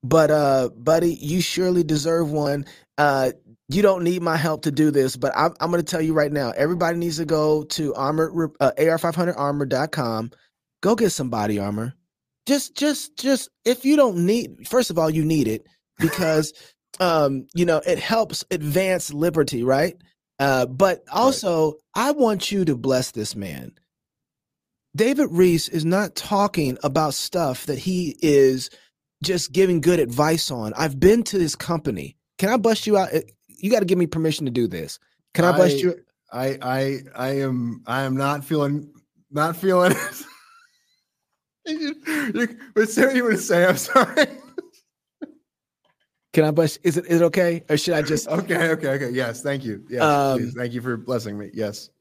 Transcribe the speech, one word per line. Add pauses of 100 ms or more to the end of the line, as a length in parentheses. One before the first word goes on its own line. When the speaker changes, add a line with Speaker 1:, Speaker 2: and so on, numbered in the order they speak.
Speaker 1:
but,
uh,
buddy,
you
surely
deserve
one. (320)
Uh, (360)
you
don't
need
my
help
to
do
this,
but
I'm,
I'm
gonna
tell
you
right
now,
everybody
needs
to
go
to
Armored
Re-, (120)
uh,
A
R
five
hundred
armor
dot
com. (520)
Go
get
some
body
armor. (520)
Just,
just,
just, (160)
if
you
don't
need,
first
of
all,
you
need
it (320)
because, (240)
<laughs>
um,
you
know,
it
helps
advance
liberty,
right? (420)
Uh,
but (100)
Speaker 2:
Right.
Speaker 1:
also, (220)
I
want
you
to
bless
this
man. (1200)
David
Reese
is
not
talking
about
stuff
that
he
is (540)
just
giving
good
advice
on.
I've
been
to
his
company. (220)
Can
I
bust
you
out?
Uh, (280)
you
gotta
give
me
permission
to
do
this. (360)
Can
I
bust
Speaker 2:
I,
Speaker 1:
you? (380)
Speaker 2:
I,
I, (180)
I (120)
am,
I
am
not
feeling, (400)
not
feeling
it.
<laughs> (1400)
You, (360)
you, (280)
but
say
what
you
wanna
say.
I'm
sorry. (2000)
Speaker 1:
Can
I
bust?
Is
it,
is
it
okay?
Or
should
I
just
Speaker 2:
Okay,
okay,
okay.
Yes,
thank
you.
Yes,
Speaker 1:
Um,
Speaker 2:
please.
Thank
you
for
blessing
me.
Yes. (100)